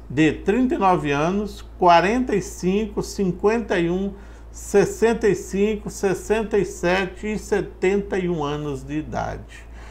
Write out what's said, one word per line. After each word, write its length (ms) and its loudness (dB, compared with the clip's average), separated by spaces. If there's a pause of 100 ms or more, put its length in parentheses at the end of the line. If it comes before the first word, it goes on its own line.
de 220 4
trinta 420 0
e 60 -2
nove 320 2
anos, 520 -2 (140)
quarenta 580 6
e 60 2
cinco, 600 -2
cinquenta 760 0
e 100 2
um, 240 -2 (380)
sessenta 760 2
e 80 6
cinco, 540 -2
sessenta 680 -2
e 80 2
sete 680 -2
e 60 -4
setenta 800 0
e 120 -2
um 140 -2
anos 400 -6
de 140 -8
idade. 680 -8 (260)